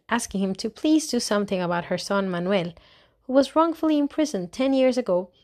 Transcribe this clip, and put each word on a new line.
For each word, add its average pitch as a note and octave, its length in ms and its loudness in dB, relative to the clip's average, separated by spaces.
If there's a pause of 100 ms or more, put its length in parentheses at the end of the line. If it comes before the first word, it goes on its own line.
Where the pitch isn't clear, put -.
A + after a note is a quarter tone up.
asking A3 320 -4
him F#3+ 140 -2
to A3 160 -6
please D#4 340 2
do A#3+ 140 -2
something G#3 420 -2
about F3 240 -2
her F3+ 140 -4
son G3 280 -2
Manuel, F3 460 -2 (540)
who B3+ 60 -4
was C4+ 220 4
wrongfully D#4 440 2
imprisoned G3 520 -2
ten C4 220 0
years B3+ 240 2
ago F#3+ 320 0 (140)